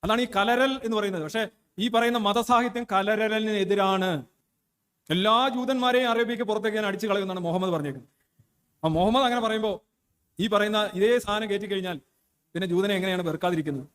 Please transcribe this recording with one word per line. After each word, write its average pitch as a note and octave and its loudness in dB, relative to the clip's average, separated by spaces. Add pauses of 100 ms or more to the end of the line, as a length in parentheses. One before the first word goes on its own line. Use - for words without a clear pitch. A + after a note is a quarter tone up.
അതാണ് A3+ 2
ഈ B3 0 (100)
കലരൽ B3 2
എന്ന് A3+ -2
പറയുന്നത്. G3 -2
പക്ഷെ G#3 -4 (300)
ഈ A3 -2
പറയുന്ന A#3 2
മതസാഹിത്യം A#3 0
കലരലിന് G#3+ 0
എതിരാണ്. F#3+ 0 (880)
എല്ലാ G#3+ 4
ജൂതന്മാരെയും B3 2
അറേബ്യക്ക് A#3 0
പുറത്തേക്ക് G#3+ -2
ഞാൻ G#3+ -2
അടിച്ചു G3 -4
കളയുമെന്നാണ് G3 -2
മുഹമ്മദ് F3+ 0
പറഞ്ഞേക്കുന്നത്. C#3+ -4 (640)
അപ്പൊ - -2
മുഹമ്മദ് G#3 2
അങ്ങനെ A#3+ 0
പറയുമ്പോ A3 -2 (560)
ഈ G3+ 0
പറയുന്ന G#3 0
ഇതേ A3 4
സാധനം G#3 -4
കയറ്റിക്കഴിഞ്ഞാൽ F#3+ -4 (520)
പിന്നെ F3+ -4
ജൂതനെ F#3+ 2
എങ്ങനെയാണ് F#3 0
വെറുക്കാതിരിക്കുന്നത്? D3+ -2